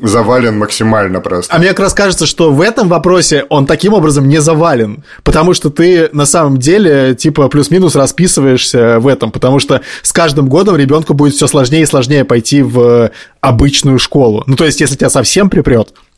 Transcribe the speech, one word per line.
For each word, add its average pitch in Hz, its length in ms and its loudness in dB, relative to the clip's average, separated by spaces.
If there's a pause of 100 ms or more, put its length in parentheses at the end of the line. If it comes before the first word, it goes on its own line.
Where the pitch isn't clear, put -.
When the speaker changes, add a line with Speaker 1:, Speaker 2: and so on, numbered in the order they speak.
Speaker 1:
Завален 117 560 0
максимально 104 600 -2
просто. 90 340 -6
Speaker 2:
А 170 60 0
мне 180 100 2
как 190 100 -4
раз 196 140 0
кажется, 185 320 -2
что 160 260 0
в 139 100 2
этом 220 280 0
вопросе 170 600 0
он 139 160 0
таким 175 280 0
образом 147 340 2
не 151 120 2
завален, 147 640 0 (200)
потому 160 320 2
что 147 160 -4
ты 165 400 2
на 147 160 -2
самом 143 300 0
деле, 139 580 2
типа, 143 320 0
плюс-минус 160 480 0
расписываешься 131 1040 0
в 123 80 0
этом, 123 240 -2
потому 131 280 0
что 135 220 -2 (220)
с - 80 -6
каждым 151 360 0
годом 185 280 0
ребенку 151 400 0
будет 143 180 2
все 143 140 -2
сложнее 147 360 0
и - 20 0
сложнее 135 400 0
пойти 123 360 0
в 120 480 2 (320)
обычную 135 560 0
школу. 120 480 0
Ну, 131 100 0
то 165 100 0
есть, 147 160 -2
если 139 140 -2
тебя - 140 -2
совсем 185 400 0
припрет, 135 440 0 (240)